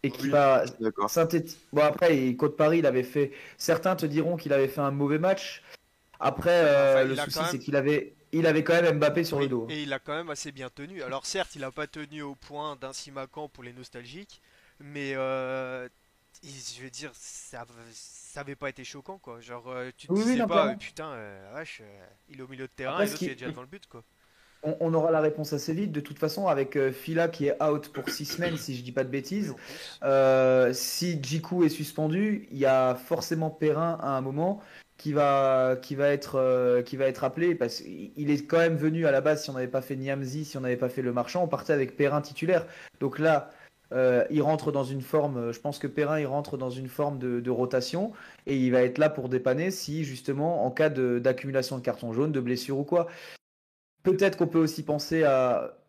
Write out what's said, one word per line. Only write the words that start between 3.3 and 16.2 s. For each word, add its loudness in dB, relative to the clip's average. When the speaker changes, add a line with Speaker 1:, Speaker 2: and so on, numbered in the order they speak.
Speaker 1:
certains 0
te -2
diront 0
qu'il -4
avait 4
fait -4
un 2
mauvais 0
match. -2
Après, 2
Speaker 3:
Enfin, 6
Speaker 1:
euh, 6
Speaker 3:
il 2
Speaker 1:
le -2
Speaker 3:
a -2
Speaker 1:
souci, -6
Speaker 3:
quand 0
même -2
Speaker 1:
c'est -4
qu'il -4
avait... 0
Il 4
avait 4
quand 4
même 4
Mbappé 2
sur -2
Speaker 3:
Oui, 2
Speaker 1:
le 0
dos. -2
Speaker 3:
et -8
il -6
a -6
quand -8
même -8
assez -10
bien -12
tenu. -14
Alors -8
certes, -6
il -10
a -8
pas -8
tenu -14
au -12
point -12
d'un -14
Simakan -14
pour -20
les -16
nostalgiques, -18
mais, -8
euh, -6